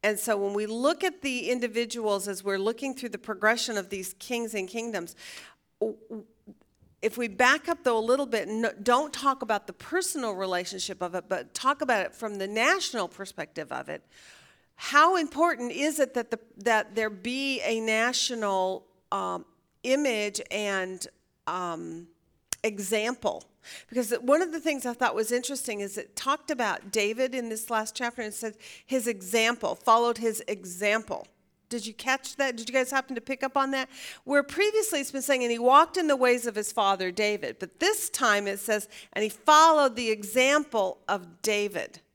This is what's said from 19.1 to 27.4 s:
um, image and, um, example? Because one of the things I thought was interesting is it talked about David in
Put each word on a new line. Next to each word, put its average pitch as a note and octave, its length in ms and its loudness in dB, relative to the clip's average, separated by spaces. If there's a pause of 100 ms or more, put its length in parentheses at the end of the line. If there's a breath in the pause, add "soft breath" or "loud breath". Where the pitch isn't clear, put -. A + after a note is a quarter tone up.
um, F#3 320 -4 (400)
image A#3+ 560 0 (100)
and, F#3+ 560 -4 (400)
um, E3+ 640 -6 (560)
example? G#3 800 -2 (440 loud breath)
Because A#3 320 -2
one C#4 220 4
of F4 80 -2
the D#4+ 80 -8
things C#4+ 260 -2
I B3 80 -4
thought A#3+ 220 0
was A3 160 -2
interesting B3 480 -4
is G3+ 200 -6
it - 180 -12
talked D4 340 -2
about G#3+ 400 -2
David A3 420 0
in A#3+ 160 -4